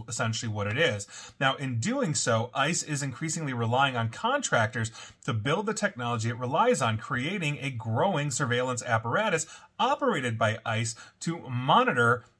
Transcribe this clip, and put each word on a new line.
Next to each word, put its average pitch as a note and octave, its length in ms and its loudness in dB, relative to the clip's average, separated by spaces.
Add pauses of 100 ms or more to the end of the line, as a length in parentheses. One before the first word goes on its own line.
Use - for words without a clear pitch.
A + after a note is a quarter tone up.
essentially A2+ 460 -2
what G2+ 140 -4
it G#2+ 100 -2
is. B2 320 0 (320)
Now, C3+ 140 2
in C3 260 -4
doing G#3+ 340 0
so, A2+ 380 0
ice C#3+ 300 0
is C#3+ 200 -4
increasingly D3 520 -4
relying B2 420 2
on A2+ 140 0
contractors B2 800 0 (340)
to C3+ 80 -2
build C#3 320 0
the G#3+ 80 -2
technology A#2+ 560 -2
it A#2+ 80 -2
relies D3+ 460 2
on, A2 160 2
creating D3 600 -2
a C#3 120 -4
growing C#3+ 600 0
surveillance B2 520 0
apparatus D3 640 0 (320)
operated G#3 600 2
by A2 280 2
ice A2+ 280 -2 (260)
to E3+ 180 -4 (100)
monitor B2+ 720 4 (180)